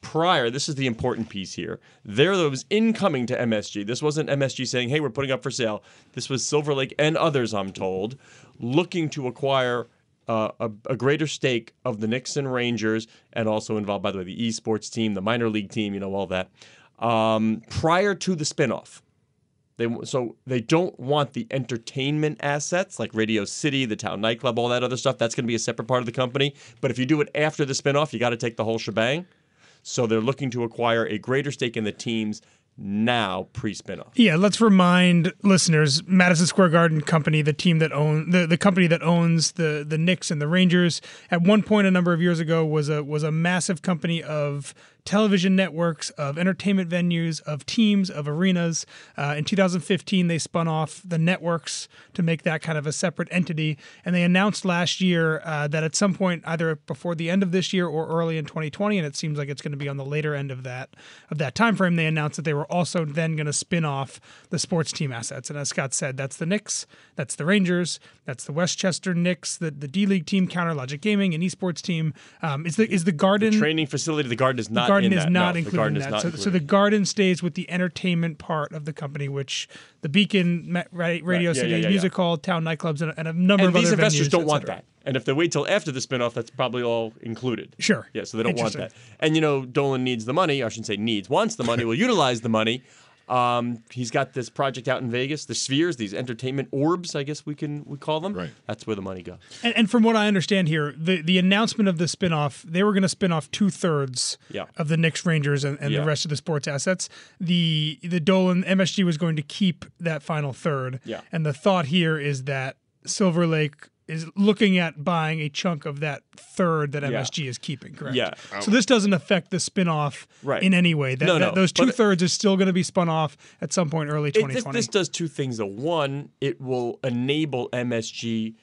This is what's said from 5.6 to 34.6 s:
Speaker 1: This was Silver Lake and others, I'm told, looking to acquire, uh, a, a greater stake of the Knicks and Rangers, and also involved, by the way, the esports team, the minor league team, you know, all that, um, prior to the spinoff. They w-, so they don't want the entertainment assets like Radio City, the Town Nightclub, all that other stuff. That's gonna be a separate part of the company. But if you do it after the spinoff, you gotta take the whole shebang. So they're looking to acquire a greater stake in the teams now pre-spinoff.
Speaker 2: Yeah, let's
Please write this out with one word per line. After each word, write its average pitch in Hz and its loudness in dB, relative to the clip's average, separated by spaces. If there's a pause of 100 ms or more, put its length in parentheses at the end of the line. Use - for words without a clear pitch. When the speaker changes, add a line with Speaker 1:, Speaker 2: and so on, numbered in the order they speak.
Speaker 1:
This - -10
was 131 -2
Silver 147 0
Lake 135 -2
and 156 2
others, 135 0
I'm 98 -4
told, 95 -6 (420)
looking 160 -2
to 135 -6
acquire, 123 -2 (400)
uh, 110 0 (100)
a, 117 -4 (180)
a 131 -2
greater 147 0
stake 127 -2 (120)
of 110 -4
the 110 -2
Knicks 127 -4
and 135 -4
Rangers, 113 0 (240)
and 113 -2
also 107 -2
involved, 98 -4
by 101 -2
the 98 -6
way, 92 -6
the 113 -4
esports 110 -4
team, 110 0
the 95 -4
minor 117 0
league 107 -4
team, 104 -2
you 98 -6
know, 98 -6
all 98 -2
that, 92 -4 (500)
um, 110 2
prior 185 2
to 185 -2
the 151 -6
spinoff. - -4 (760)
They 117 -2
w-, 117 -4
so 127 -4 (100)
they 127 -2
don't 165 0
want 143 0
the 113 -8
entertainment 139 -4
assets 147 -4
like 113 -6
Radio 110 0
City, 135 -2
the 107 -4
Town 98 -6
Nightclub, 117 -2
all 120 0
that 123 0
other 123 -2
stuff. 127 0
That's 117 0
gonna 120 -4
be 117 0
a 113 0
separate - -6
part 127 2
of 123 -6
the 117 -6
company. 135 -2 (260)
But 135 -2
if 117 -6
you 127 -2
do 151 2
it 143 -2
after 151 0
the 135 -4
spinoff, 143 0
you 113 -6
gotta 120 0
take 117 -4
the 113 -4
whole 113 -2
shebang. 117 -2 (560)
So - -2
they're 110 2
looking 135 -2
to 120 -2
acquire 117 0
a 107 -4
greater 135 -2
stake 120 -4
in 110 -2
the 104 -2
teams 110 -4 (340)
now 101 -2
pre-spinoff. - -10
Speaker 2:
Yeah, 202 6
let's 190 2